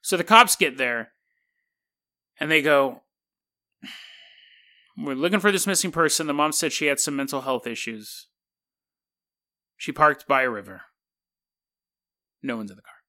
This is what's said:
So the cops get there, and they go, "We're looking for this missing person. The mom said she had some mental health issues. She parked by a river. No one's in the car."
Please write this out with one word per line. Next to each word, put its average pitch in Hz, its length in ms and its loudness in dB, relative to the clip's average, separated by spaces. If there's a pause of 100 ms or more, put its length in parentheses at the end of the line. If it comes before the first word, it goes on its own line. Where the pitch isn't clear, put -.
So - 160 -2
the - 60 -2
cops 226 320 6
get 139 240 -2
there, 120 320 -4 (1300)
and 151 100 -4
they 156 140 4
go, 139 400 2 (1900)
"We're 139 160 -8
looking 170 260 0
for 202 120 2
this 196 160 2
missing 185 240 -2
person. 160 340 0
The 147 80 -4
mom 151 180 0
said 147 220 -2
she 151 140 -2
had 139 120 0
some 143 160 -4
mental 139 260 -6
health 127 260 -4
issues. 113 580 -12 (1500)
She - 140 -10
parked 151 340 2
by 131 160 2
a 127 80 -2
river. 98 320 -12 (1600)
No 123 160 -6
one's 104 140 -10
in 92 60 -20
the - 40 -20
car." - 140 -20 (140)